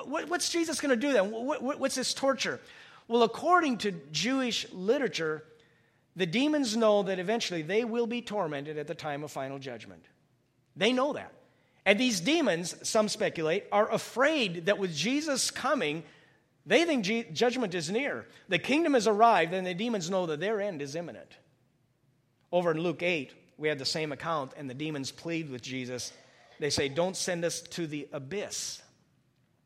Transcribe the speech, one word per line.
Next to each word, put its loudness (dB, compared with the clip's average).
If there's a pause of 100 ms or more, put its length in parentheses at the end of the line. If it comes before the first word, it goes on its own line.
what, -4
what's -2
Jesus -2
gonna 2
do 2
then? 4
What, -4
what, -4
what's 0
this -2
torture? 0 (500)
Well, 6
according 4
to -2 (220)
Jewish 0
literature, 0 (680)
the 0
demons 2
know 6
that -2
eventually -2
they 0
will 0
be -4
tormented -4
at -6
the -6
time -6
of -12
final -6
judgment. -12 (720)
They 2
know 0
that. -8 (520)
And 6
these 2
demons, 2 (120)
some 4
speculate, 0
are 4
afraid 0
that 2
with -2
Jesus 0
coming, -2 (600)
they 4
think 0
G-, -2
judgment 0
is -4
near. -2 (240)
The 2
kingdom 4
has 6
arrived, 8
and 0
the -2
demons -2
know 0
that -2
their 0
end -4
is -8
imminent. -10 (1160)
Over 4
in 0
Luke -2
eight, -2 (240)
we -2
had -2
the -6
same -2
account, -4
and -10
the -10
demons -6
plead -8
with -10
Jesus. -8 (480)
They 0
say, 0
"Don't 0
send -4
us -2
to -6
the -8
abyss." -8 (840)